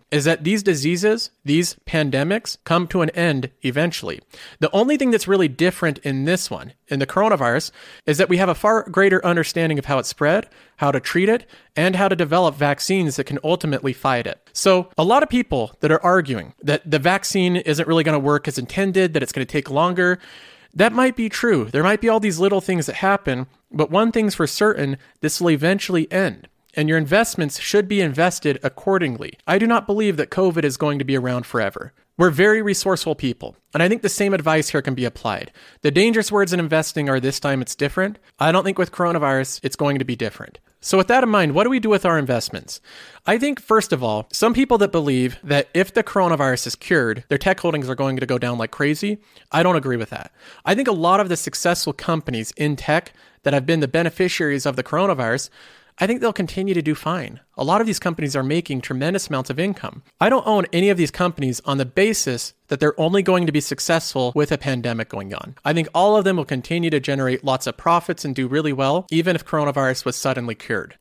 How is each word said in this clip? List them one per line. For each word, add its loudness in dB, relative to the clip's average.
is 0
that 0
these 0
diseases, 0
these 0
pandemics, -2
come 0
to 0
an 0
end -2
eventually. -4
The 0
only 2
thing 2
that's 2
really 4
different -2
in -4
this -2
one, -12
in -4
the -2
coronavirus, 0
is 2
that 4
we 4
have 2
a 2
far 0
greater 4
understanding 0
of -4
how 0
it's -4
spread, 0
how 2
to 0
treat 0
it, 0
and 0
how 2
to 2
develop 2
vaccines 0
that -2
can -6
ultimately -2
fight -2
it. -10
So 2
a 4
lot 4
of 0
people -2
that 2
are 2
arguing 0
that -2
the 2
vaccine 0
isn't -2
really 2
gonna 2
work 0
as -6
intended, 0
that 0
it's -6
gonna -4
take -4
longer, 2
that 4
might 2
be -2
true. 0
There 0
might 2
be 2
all 4
these -2
little 2
things -2
that -8
happen, -2
but 0
one 2
thing's 0
for 0
certain, 0
this -4
will 2
eventually 0
end, -2
and 0
your 4
investments 0
should 0
be 0
invested 0
accordingly. -2
I 2
do 2
not 2
believe 0
that -2
covid 0
is 0
going -2
to -4
be 0
around -4
forever. -4
We're 4
very 4
resourceful 0
people, -6
and 2
I 4
think -2
the 2
same 0
advice 0
here 0
can -2
be -4
applied. -6
The 2
dangerous 2
words 2
in 0
investing -2
are, 2
"This -2
time -2
it's -8
different." -2
I 2
don't 2
think -4
with 0
coronavirus -2
it's -4
going 0
to -2
be -6
different. -10
So 0
with 4
that 4
in 2
mind, 2
what 4
do 0
we 0
do -2
with 2
our 2
investments? -6
I 2
think, -2
first 2
of -2
all, -2
some 2
people 2
that 2
believe 0
that 0
if 0
the 0
coronavirus 0
is -8
cured, 0
their 0
tech 0
holdings -2
are -4
going -2
to -4
go -2
down -4
like -4
crazy, -2
I 2
don't 4
agree -2
with -6
that. -12
I 2
think 0
a 2
lot 2
of -2
the -2
successful -2
companies -4
in -2
tech -2
that 0
have 0
been 0
the 0
beneficiaries 0
of -2
the -4
coronavirus, -2
I 0
think 0
they'll 0
continue -4
to 0
do -2
fine. -6
A -4
lot 2
of 0
these -2
companies -4
are -2
making -2
tremendous -4
amounts -4
of -6
income. -6
I 6
don't 4
own 4
any 4
of 4
these 2
companies -2
on 0
the 0
basis 0
that -2
they're 2
only 2
going 2
to 0
be 0
successful -2
with 0
a 0
pandemic -4
going -10
on. -14
I 0
think 0
all 4
of 2
them 2
will -2
continue -4
to 0
generate -2
lots -2
of -6
profits 0
and -4
do -4
really 0
well, 0
even 2
if -6
coronavirus 0
was -4
suddenly -4
cured. -6